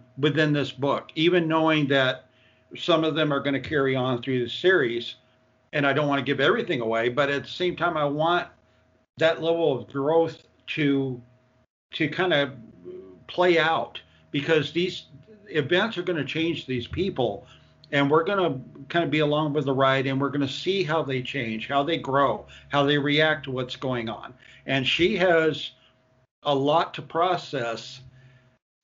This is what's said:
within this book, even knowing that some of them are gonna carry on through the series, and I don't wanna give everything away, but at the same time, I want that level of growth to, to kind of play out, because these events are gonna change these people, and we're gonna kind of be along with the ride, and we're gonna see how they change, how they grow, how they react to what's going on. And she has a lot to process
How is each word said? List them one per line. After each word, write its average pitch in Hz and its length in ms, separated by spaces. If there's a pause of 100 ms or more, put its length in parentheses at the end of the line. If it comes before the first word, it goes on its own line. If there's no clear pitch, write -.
(160)
within 151 380
this 143 180
book, 131 440
even 170 300
knowing 160 420
that 135 400 (500)
some 160 260
of 156 100
them 151 160
are 139 100
gonna 139 200
carry 135 340
on 127 280
through 127 220
the 113 60
series, 127 640 (580)
and 143 120
I 135 60
don't 147 160
wanna 139 140
give 135 180
everything 170 400
away, 113 300
but 139 180
at 139 140
the - 80
same 175 260
time, 165 220
I 151 60
want 156 440 (720)
that 160 240
level 165 360
of 110 100
growth 160 540 (260)
to, 135 520 (720)
to 156 160
kind 175 240
of 139 200 (760)
play 175 320
out, 156 420 (300)
because 147 420
these 175 320 (440)
events 180 500
are 175 40
gonna 165 220
change 165 400
these 127 220
people, 120 600 (460)
and 143 180
we're 160 140
gonna 185 340 (300)
kind 170 160
of 147 80
be 156 80
along 147 320
with 147 120
the 139 80
ride, 135 360
and 135 120
we're 139 100
gonna 139 180
see 185 340
how 156 220
they 131 180
change, 113 460
how 143 160
they 160 120
grow, 135 480 (240)
how 143 160
they 147 140
react 147 460
to 139 80
what's 127 240
going 120 320
on. - 260 (320)
And 135 180
she 180 340
has 160 520 (720)
a 147 120
lot 147 400
to - 80
process 151 1000 (840)